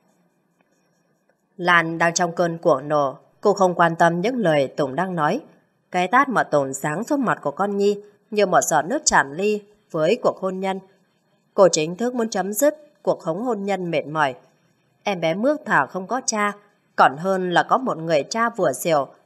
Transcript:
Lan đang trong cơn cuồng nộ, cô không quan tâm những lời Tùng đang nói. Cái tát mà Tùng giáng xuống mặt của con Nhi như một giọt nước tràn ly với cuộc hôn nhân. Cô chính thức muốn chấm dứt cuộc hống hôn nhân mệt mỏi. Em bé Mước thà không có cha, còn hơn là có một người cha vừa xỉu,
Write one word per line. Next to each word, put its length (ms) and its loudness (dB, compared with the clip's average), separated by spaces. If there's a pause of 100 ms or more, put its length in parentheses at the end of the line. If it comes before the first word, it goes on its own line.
(1600)
Lan 420 2
đang 160 2
trong 180 0
cơn 260 -2
cuồng 300 2
nộ, 280 0 (240)
cô 120 4
không 220 2
quan 220 2
tâm 240 2
những 160 -2
lời 320 2
Tùng 260 -4
đang 200 -4
nói. 260 0 (500)
Cái 180 -2
tát 200 2
mà 140 2
Tùng 300 0
giáng 320 -6
xuống 200 -2
mặt 180 -2
của 80 -4
con 260 -4
Nhi 260 0 (280)
như 160 2
một 140 2
giọt 220 0
nước 220 -4
tràn 280 2
ly 300 -2 (280)
với 320 0
cuộc 180 0
hôn 200 -4
nhân. 200 -4 (720)
Cô 140 8
chính 280 -2
thức 180 -4
muốn 140 -2
chấm 240 -4
dứt 500 -2
cuộc 200 -2
hống 220 -4
hôn 200 -4
nhân 260 -4
mệt 160 -2
mỏi. 280 0 (680)
Em 180 -4
bé 140 0
Mước 320 -2
thà 200 2
không 200 -10
có 200 -4
cha, 260 -2 (440)
còn 200 4
hơn 340 -2
là 120 4
có 160 0
một 200 -6
người 320 0
cha 200 -2
vừa 220 0
xỉu, 340 0 (200)